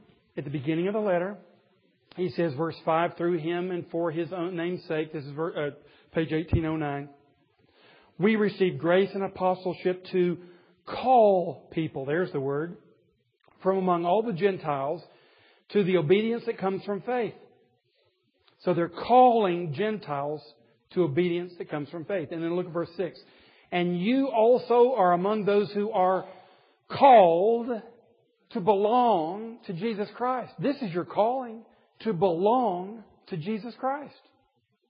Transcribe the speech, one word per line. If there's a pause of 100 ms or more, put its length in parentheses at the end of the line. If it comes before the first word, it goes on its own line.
(380)
at
the
beginning
of
the
letter, (800)
he
says,
verse
five,
"Through
him
and
for
his
own
name's
sake,"
this
is
ver-,
uh, (420)
page
eighteen
oh
nine, (1080)
"we
received
grace
and
apostleship
to (460)
call
people,"
there's
the
word, (840)
"from
among
all
the
Gentiles (680)
to
the
obedience
that
comes
from
faith." (1300)
So
they're
calling
Gentiles (500)
to
obedience
that
comes
from
faith.
And
then
look
at
verse
six. (480)
"And
you
also
are
among
those
who
are (640)
called," (840)
to
belong (100)
to
Jesus
Christ.
This
is
your
calling, (380)
to
belong (240)
to
Jesus
Christ. (760)